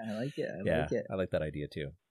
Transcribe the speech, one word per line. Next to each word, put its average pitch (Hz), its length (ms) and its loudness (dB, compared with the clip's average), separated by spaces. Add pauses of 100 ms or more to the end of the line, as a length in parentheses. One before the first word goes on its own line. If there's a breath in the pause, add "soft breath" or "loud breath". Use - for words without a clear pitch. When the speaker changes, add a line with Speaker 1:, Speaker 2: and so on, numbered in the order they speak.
Speaker 1:
I 107 80 -2
like 135 200 -2
it. 147 140 -2
I 87 140 -6
Speaker 2:
yeah, 80 160 6
Speaker 1:
like 76 100 0
it. 117 200 0
Speaker 2:
I 98 40 -2
like 92 160 2
that 80 120 4
idea 73 240 -2
too. 71 240 -4 (200)